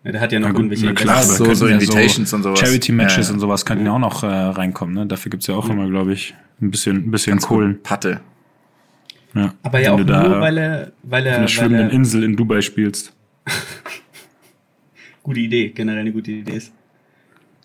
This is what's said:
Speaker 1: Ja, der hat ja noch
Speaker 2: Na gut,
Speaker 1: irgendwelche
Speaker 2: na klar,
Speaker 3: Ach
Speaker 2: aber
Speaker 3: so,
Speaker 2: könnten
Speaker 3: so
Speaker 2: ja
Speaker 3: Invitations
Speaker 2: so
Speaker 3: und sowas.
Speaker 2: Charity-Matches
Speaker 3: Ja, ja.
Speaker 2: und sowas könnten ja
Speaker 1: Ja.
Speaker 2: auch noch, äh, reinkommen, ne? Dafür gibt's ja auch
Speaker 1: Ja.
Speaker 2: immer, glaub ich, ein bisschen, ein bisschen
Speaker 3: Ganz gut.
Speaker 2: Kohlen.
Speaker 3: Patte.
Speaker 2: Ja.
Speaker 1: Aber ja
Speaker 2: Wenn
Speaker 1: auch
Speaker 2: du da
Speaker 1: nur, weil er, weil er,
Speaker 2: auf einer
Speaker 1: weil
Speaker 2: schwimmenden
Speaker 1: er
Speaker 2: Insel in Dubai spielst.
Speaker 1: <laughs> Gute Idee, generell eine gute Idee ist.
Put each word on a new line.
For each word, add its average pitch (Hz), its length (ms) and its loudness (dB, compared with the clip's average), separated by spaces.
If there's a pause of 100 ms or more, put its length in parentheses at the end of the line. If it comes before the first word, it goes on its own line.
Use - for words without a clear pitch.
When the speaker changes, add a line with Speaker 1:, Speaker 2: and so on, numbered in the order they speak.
Speaker 1:
Ja, - 80 -10
der 107 100 -6
hat 117 120 -2
ja 110 80 0
noch 104 80 0
Speaker 2:
Na 101 40 0
gut, 113 100 2
Speaker 1:
irgendwelche 107 240 0
Speaker 2:
na 104 80 2
klar, 104 260 2
Speaker 3:
Ach 127 40 4
Speaker 2:
aber 101 80 2
Speaker 3:
so, 107 120 2
Speaker 2:
könnten 113 140 4
Speaker 3:
so 110 100 4
Speaker 2:
ja 107 60 6
Speaker 3:
Invitations 107 560 2
Speaker 2:
so 110 60 -4
Speaker 3:
und 101 60 -2
sowas. 98 160 0
Speaker 2:
Charity-Matches 117 580 2
Speaker 3:
Ja, 113 60 2
ja. 104 120 -2
Speaker 2:
und 101 60 0
sowas 101 240 0
könnten 104 220 -2
ja 104 60 0
Speaker 1:
Ja. 113 40 0
Speaker 2:
auch 127 40 0
noch, 113 240 -4
äh, - 20 -2
reinkommen, 95 680 -2
ne? 104 100 -4
Dafür 98 240 -8
gibt's 95 160 -8
ja 98 80 -2
auch 110 140 -2
Speaker 1:
Ja. 113 60 0
Speaker 2:
immer, 98 140 -2
glaub 95 200 0
ich, 98 260 -4 (260)
ein 101 120 -2
bisschen, 101 240 -2
ein 98 160 -2
bisschen 104 220 0
Speaker 3:
Ganz 98 120 2
gut. 113 120 2
Speaker 2:
Kohlen. 101 260 0
Speaker 3:
Patte. 92 360 -4 (1120)
Speaker 2:
Ja. 101 280 -2
Speaker 1:
Aber 127 160 -2
ja - 80 2
Speaker 2:
Wenn 101 60 4
Speaker 1:
auch 98 60 4
Speaker 2:
du 98 60 2
da 98 240 4
Speaker 1:
nur, 190 120 2
weil 160 180 2
er, 160 340 -4 (120)
weil 127 200 -2
er, 135 80 0
Speaker 2:
auf 123 60 2
einer 113 60 2
Speaker 1:
weil 101 40 0
Speaker 2:
schwimmenden 113 400 2
Speaker 1:
er 110 60 0
Speaker 2:
Insel 113 300 4
in 110 120 2
Dubai 110 260 2
spielst. - 500 -4 (340)
Speaker 1:
<laughs> - 60 -6 (1700)
Gute 127 180 -6
Idee, 113 280 0
generell 110 320 -6
eine 107 120 -4
gute 107 200 -8
Idee 107 240 -10
ist. - 160 -14 (920)